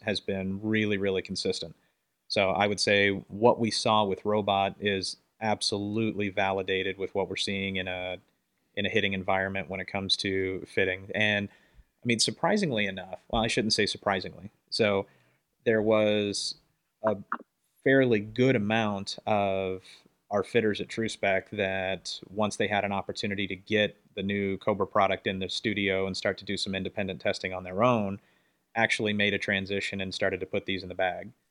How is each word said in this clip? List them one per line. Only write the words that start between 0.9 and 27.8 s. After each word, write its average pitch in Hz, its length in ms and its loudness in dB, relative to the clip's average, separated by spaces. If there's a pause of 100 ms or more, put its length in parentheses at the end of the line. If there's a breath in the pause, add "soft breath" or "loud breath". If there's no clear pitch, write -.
really 95 240 0
consistent. 92 540 -4 (500)
So 98 240 2
I 101 160 4
would 104 140 -2
say 101 300 4 (180)
what 107 320 4
we 113 100 2
saw 107 320 4
with 95 220 -2
Robot 101 560 2
is 98 380 -2 (220)
absolutely 104 920 0
validated 95 680 0
with 95 160 -6
what 92 160 0
we're 95 60 -6
seeing 98 400 -4
in 92 100 -4
a, 92 300 -6 (580)
in 101 120 -2
a 92 40 -2
hitting 101 220 2
environment 95 580 -2
when 95 80 -4
it 92 80 -8
comes 98 300 -2
to 95 500 -2
fitting. 95 480 -2
And, 104 340 0
I - 580 -18
mean, 117 140 2
surprisingly 151 640 0
enough, 92 320 -8 (100)
well, 113 140 0
I 113 60 2
shouldn't 113 240 0
say 104 140 4
surprisingly. 95 640 -4 (200)
So 101 360 0 (580)
there 110 180 4
was 107 720 2 (480)
a 107 140 2 (640)
fairly 131 380 6
good 123 340 2
amount 104 720 0
of 95 560 0 (480)
our 101 140 0
fitters 107 360 2
at - 80 -6
TrueSpec 101 640 -2
that 95 760 -4
once 101 260 -2
they 104 140 0
had 101 160 2
an 101 80 -2
opportunity 98 560 -4
to 98 80 -6
get 104 400 0 (180)
the 101 80 -6
new 98 360 0
Cobra 98 280 0
product 95 400 2
in 95 140 -2
the 92 80 -4
studio 98 580 0
and 95 100 -4
start 98 220 -2
to 101 60 -18
do 98 120 -4
some 95 180 -4
independent 95 460 -4
testing 98 320 -2
on 92 120 -8
their 92 180 -2